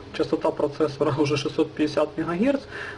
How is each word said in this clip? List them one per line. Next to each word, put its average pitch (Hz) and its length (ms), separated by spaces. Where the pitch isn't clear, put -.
частота 160 380
процессора 147 640
<laughs> 143 60
уже 147 160
шестьсот 151 340
пятьдесят 151 480
мегагерц, 185 440